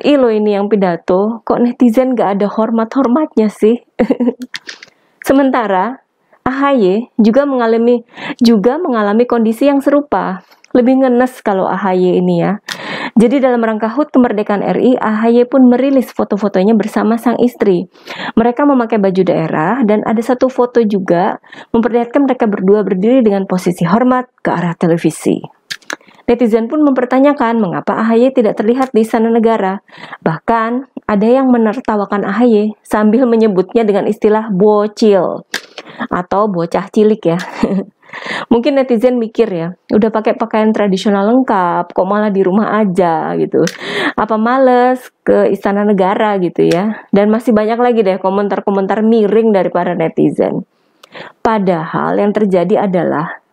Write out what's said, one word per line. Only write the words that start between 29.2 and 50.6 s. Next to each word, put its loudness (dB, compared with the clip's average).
Negara. 0
Bahkan -2
ada 2
yang 2
menertawakan 0
A -4
H 4
Y 2
sambil 2
menyebutnya 2
dengan 0
istilah 0
bocil 2
atau -2
bocah -4
cilik 2
ya. -4
<laughs> -4
Mungkin 2
netizen 0
mikir -2
ya, -6
"Udah 2
pakai -2
pakaian 0
tradisional 0
lengkap, 0
kok 0
malah 0
di 2
rumah 0
aja," -2
gitu. -2
Apa -2
males 2
ke 2
Istana -2
Negara 0
gitu 0
ya. -2
Dan 4
masih 0
banyak 0
lagi 2
deh 0
komentar-komentar -2
miring 2
dari 2
para -2
netizen. -2